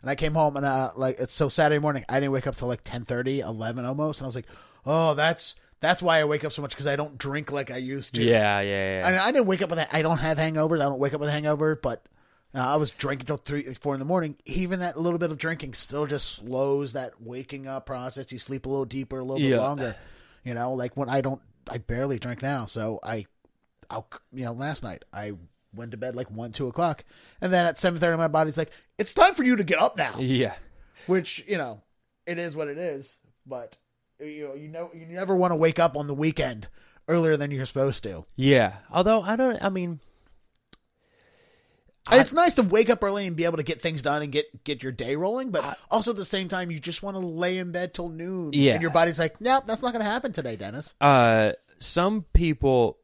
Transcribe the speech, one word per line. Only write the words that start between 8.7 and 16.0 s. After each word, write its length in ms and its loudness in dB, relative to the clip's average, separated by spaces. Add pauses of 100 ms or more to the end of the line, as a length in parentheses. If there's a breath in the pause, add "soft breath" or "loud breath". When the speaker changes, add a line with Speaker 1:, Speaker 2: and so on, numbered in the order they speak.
Speaker 2:
yeah. 60 2
Speaker 1:
And 100 2
I 140 2
didn't 160 4
wake 160 0
up 80 -4
with 80 -2
a, 160 -2
I 80 2
don't 160 2
have 180 0
hangovers. 440 2
I 40 2
don't 140 -2
wake 160 0
up 40 -4
with 100 -2
a 40 0
hangover, 420 0
but 300 -4 (500)
uh, 60 -4
I 160 0
was 140 0
drinking 360 -6
till 100 -4
three, 260 -6
four 300 -6
in 60 -4
the 60 -6
morning. 300 0 (100)
Even 340 -2
that 200 -4
little 200 0
bit 120 -2
of 60 -8
drinking 360 -6
still 340 -4